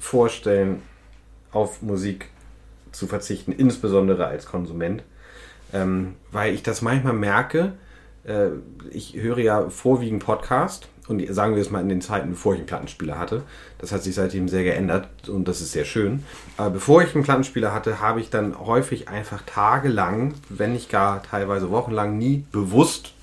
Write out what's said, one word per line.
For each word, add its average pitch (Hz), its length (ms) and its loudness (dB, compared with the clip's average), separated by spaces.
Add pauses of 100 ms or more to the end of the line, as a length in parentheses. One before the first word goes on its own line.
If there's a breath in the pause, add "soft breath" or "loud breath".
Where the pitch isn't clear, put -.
vorstellen, 101 800 2 (720 soft breath)
auf 107 300 -2
Musik 98 480 -4 (600)
zu - 160 -8
verzichten, 98 460 -6
insbesondere 98 720 4
als - 200 -6
Konsument, 85 580 -6 (680 soft breath)
ähm, 95 420 -2 (180)
weil 104 220 0
ich - 100 -6
das 113 180 -4
manchmal 127 300 0
merke, 117 640 2 (500 soft breath)
äh, 104 240 2 (420)
ich - 240 -12
höre 117 240 -2
ja 107 320 2
vorwiegend 120 540 0
Podcast 135 640 -2 (180)
und 101 160 -2 (100)
sagen 104 220 2
wir 104 80 4
es 95 80 -2
mal 101 100 -2
in 92 80 0
den 90 120 0
Zeiten, 90 300 -4
bevor 95 240 2
ich 90 60 -2
einen 78 60 -10
Plattenspieler 76 520 -6
hatte, 107 240 -4 (360 loud breath)
das 87 140 -10
hat 95 100 -2
sich 92 140 -4
seitdem 92 320 0
sehr 92 160 2
geändert 92 640 -2
und 95 180 -2
das 90 140 -2
ist 82 120 -8
sehr 76 120 -2
schön, 113 400 -2 (320 loud breath)
aber 104 140 -2
bevor 131 320 8
ich - 120 0
einen 147 100 4
Plattenspieler 127 480 2
hatte, 107 280 -4
habe 113 200 0
ich 110 100 -8
dann 107 280 -2
häufig 120 500 0
einfach 104 380 -8
tagelang, 113 880 2 (140)
wenn 104 240 -2
nicht 120 180 -6
gar 98 320 2
teilweise 98 480 -2
wochenlang, 107 480 0
nie 139 320 0
bewusst 104 640 2 (100)